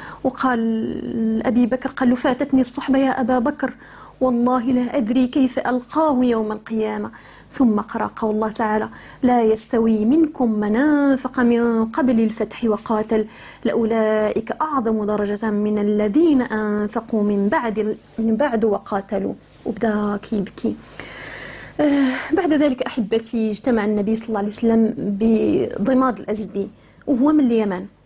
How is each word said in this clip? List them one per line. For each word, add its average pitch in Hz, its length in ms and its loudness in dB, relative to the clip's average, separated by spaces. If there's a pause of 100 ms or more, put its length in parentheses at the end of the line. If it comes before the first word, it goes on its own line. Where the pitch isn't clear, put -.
(240)
وقال 226 1200 -2
أبي 247 200 4
بكر، 254 220 -2
قال 254 200 0
له: 247 60 4
"فاتتني 262 460 2
الصحبة 269 380 0
يا 269 220 2
أبا 254 180 2
بكر، 269 340 -2 (480)
والله 247 440 2
لا 247 320 0
أدري 247 300 2
كيف 262 320 0
ألقاه 254 640 0
يوم 226 280 0
القيامة." 214 580 -4 (400)
ثم 220 300 4
قرأ 214 360 -4
قول 214 180 -2
الله 214 140 0
تعالى: 214 400 0 (340)
"لا 247 200 4
يستوي 220 600 2
منكم 277 480 2
من 214 240 0
أنفق 277 640 2
من 233 440 2
قبل 240 360 2
الفتح 220 440 -2
وقاتل، 214 600 0 (380)
لأولئك 220 880 0
أعظم 226 520 -2
درجة 208 460 -2
من 208 280 0
الذين 214 640 2
أنفقوا 214 800 -4
من 202 260 0
بعد، 214 480 -2 (220)
من 226 180 0
بعد 240 280 0
وقاتلوا." 196 680 -4 (320)
وبدا 208 560 -2
كيبكي. 214 540 -6 (1040)
آه، 277 320 2 (200)
بعد 339 200 2
ذلك 285 300 2
أحبتي 226 680 -2
اجتمع 214 340 0
النبي 214 300 0
صلى 220 140 -4
الله 220 100 -2
عليه 208 100 -2
وسلم 226 500 2
بضماد 220 1200 0
الأزدي 202 500 -6 (380)
وهو 285 260 2
من 302 140 4
اليمن، 202 400 0 (200)